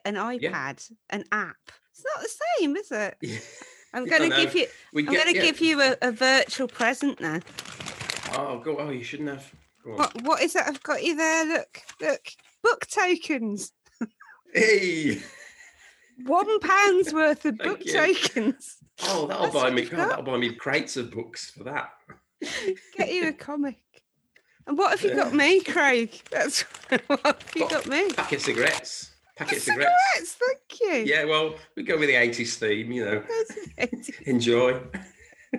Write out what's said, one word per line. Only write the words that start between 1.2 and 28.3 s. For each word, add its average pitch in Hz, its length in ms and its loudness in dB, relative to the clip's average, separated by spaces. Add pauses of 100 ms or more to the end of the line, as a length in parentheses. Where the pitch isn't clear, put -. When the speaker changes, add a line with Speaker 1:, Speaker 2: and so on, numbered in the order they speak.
Speaker 1:
app. 180 240 -4 (360)
It's - 120 -18
not 571 180 -6
the 440 80 -8 (280)
same, 302 180 0
is 403 160 -8
it? 214 260 -4
Speaker 2:
<laughs> - 40 -16
Yeah. 110 160 -8 (560)
Speaker 1:
I'm 254 100 -4
Speaker 2:
I - 40 -6
Speaker 1:
gonna 320 200 4
Speaker 2:
know. - 80 4
Speaker 1:
give - 180 4
you, 440 120 2 (260)
Speaker 2:
We 302 140 0
Speaker 1:
I'm 285 80 0
Speaker 2:
get, 302 100 6
Speaker 1:
gonna 349 120 4
Speaker 2:
yeah. - 60 2
Speaker 1:
give 320 180 2
you 320 200 4
a, 262 220 4
a 247 100 2
virtual 262 560 2
present 247 520 0
now. 160 200 -2 (920)
Speaker 2:
Oh, 135 300 -4
go, 151 160 -4
oh, 147 120 -4
you 123 120 -6
shouldn't 147 280 -8
have. 139 200 -12 (320)
Go 117 100 -14
on. 107 60 -10
Speaker 1:
What, - 240 -2
what 294 200 2
is - 140 0
it 349 100 2
I've 277 160 -8
got 294 200 -4
you 330 140 -2
there? 320 300 0
Look, - 340 -4 (220)
look. 294 180 -2 (420)
Book - 260 2
tokens. 285 840 -2 (800)
Speaker 2:
Hey! 175 680 2 (1040)
Speaker 1:
One 392 340 2
pound's 370 540 4
worth 311 320 2
of 262 120 0
Speaker 2:
<laughs> - 20 -10
Thank - 40 -10
Speaker 1:
book - 240 -4
Speaker 2:
you. - 60 -2
Speaker 1:
tokens. - 840 0 (260)
Speaker 2:
Oh, 165 240 0
that'll - 160 -2
Speaker 1:
That's - 100 0
Speaker 2:
buy 139 100 4
Speaker 1:
what 127 100 2
Speaker 2:
me, 123 80 2
Speaker 1:
you've - 100 -4
Speaker 2:
God, 170 60 -6
Speaker 1:
got. 403 100 0
Speaker 2:
that'll - 160 -4
buy 131 140 -2
me 120 160 0
crates 139 420 -4
of 120 160 -6
books - 380 -12
for - 140 -20
that. 139 260 -8 (1080)
Speaker 1:
Get 381 160 -2
you 349 160 -2
a 302 40 -6
Speaker 2:
<laughs> - 160 -14
Speaker 1:
comic. 285 300 -6 (880)
And 285 100 -4
what 370 220 4
have - 100 -8
you - 60 -2
got 269 160 0
Speaker 2:
Yeah. 262 80 0
Speaker 1:
me, 339 220 6
Craig? 269 600 0 (120)
That's - 300 0
<laughs> - 440 -2
what 285 180 2
have - 300 0
you 320 140 0
Speaker 2:
Got - 20 -2
Speaker 1:
got 311 160 -2
me? 330 280 0
Speaker 2:
packet 143 240 -2